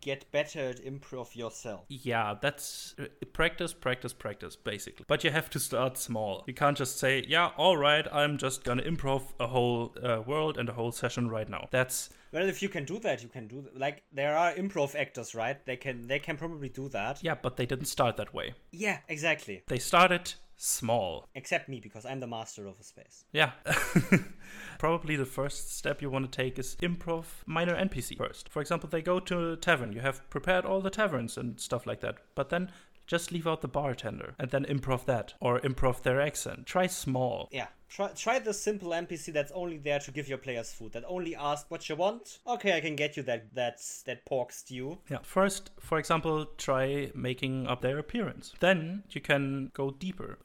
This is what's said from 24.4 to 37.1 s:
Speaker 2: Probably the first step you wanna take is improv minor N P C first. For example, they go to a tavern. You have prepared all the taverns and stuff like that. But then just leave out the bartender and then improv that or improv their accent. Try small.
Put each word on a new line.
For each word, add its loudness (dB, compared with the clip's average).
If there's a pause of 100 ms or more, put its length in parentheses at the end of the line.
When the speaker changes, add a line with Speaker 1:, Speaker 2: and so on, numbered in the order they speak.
Speaker 2:
Probably 2
the 2
first -4
step -4
you -4
wanna 0
take -2
is -6
improv -2 (200)
minor 2
N 2
P -2
C -6
first. -6
For -4
example, -2
they 0
go 2
to 0
a -6
tavern. 2
You -6
have -2
prepared 2
all 2
the 0
taverns 0
and -6
stuff -2
like -4
that. -4 (160)
But 0
then 0 (360)
just 0
leave 0
out 2
the -2
bartender -2
and -2
then 2
improv 0
that 2
or 4
improv 4
their 4
accent. -2
Try 4
small. 0